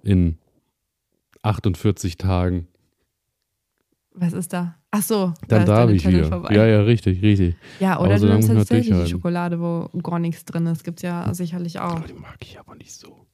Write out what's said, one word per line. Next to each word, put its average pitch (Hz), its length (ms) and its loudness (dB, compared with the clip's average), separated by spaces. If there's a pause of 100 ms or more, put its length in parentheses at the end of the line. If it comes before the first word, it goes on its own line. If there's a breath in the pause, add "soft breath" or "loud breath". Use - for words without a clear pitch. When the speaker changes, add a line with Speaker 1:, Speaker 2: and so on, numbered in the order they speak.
Speaker 1:
in 90 340 2 (1040)
achtundvierzig 98 760 -4
Tagen. 90 500 -2 (1500)
Speaker 2:
Was 175 200 -4
ist - 180 -10
da? 175 240 -6 (160)
Ach 208 100 -2
so, 190 320 -2 (140)
Speaker 1:
Dann - 0 -
Speaker 2:
da 110 120 4
ist 98 100 2
Speaker 1:
darf 107 160 4
Speaker 2:
deine 107 80 4
Speaker 1:
ich 90 80 2
Speaker 2:
Challenge 90 240 4
Speaker 1:
wieder. - 40 0
Speaker 2:
vorbei. 90 240 -4
Speaker 1:
Ja, 107 120 6
ja, 107 160 6
richtig, 101 400 2
richtig. 98 340 2 (240 loud breath)
Speaker 2:
Ja, 190 160 0
Speaker 1:
Aber 165 120 0
Speaker 2:
oder 101 120 4
Speaker 1:
so 101 60 2
Speaker 2:
du 196 80 6
Speaker 1:
lange - 120 4
Speaker 2:
nimmst 110 40 2
Speaker 1:
muss - 0 -
ich - 0 -
Speaker 2:
halt 156 80 4
Speaker 1:
noch - 60 4
Speaker 2:
tatsächlich 240 220 0
die 226 60 -2
Speaker 1:
durchhalten. 175 200 0
Speaker 2:
Schokolade, 175 500 -4
wo 170 400 -6
gar 170 180 -6
nichts 170 260 -6
drin 165 220 -6
ist. 165 160 -6
Gibt's 170 180 -14
ja 175 320 -6
sicherlich 175 460 -10
auch. 165 220 -6
Speaker 1:
Oh, 143 60 -14
die 127 60 -18
mag - 280 -20
ich - 180 -20
aber - 160 -20
nicht - 180 -20
so. - 400 -20